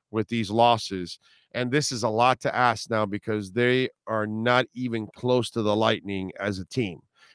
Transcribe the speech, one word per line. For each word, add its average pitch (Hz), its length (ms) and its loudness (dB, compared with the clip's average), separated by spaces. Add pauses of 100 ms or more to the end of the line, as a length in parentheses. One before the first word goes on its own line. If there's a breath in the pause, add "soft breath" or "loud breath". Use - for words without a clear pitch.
with 107 180 -2
these 113 240 -4
losses. 110 680 2 (340 soft breath)
And 123 180 -4
this 143 200 0
is 117 120 -4
a 117 60 0
lot 120 320 2
to - 120 -2
ask 117 360 0
now 110 160 2
because 101 480 -4
they 123 360 2 (180)
are 107 200 -2
not 120 460 2
even 117 420 -4
close 123 360 0
to 117 100 -2
the 104 140 2
Lightning 98 640 0
as 98 220 -4
a 90 60 -10
team. 98 340 -6 (360 soft breath)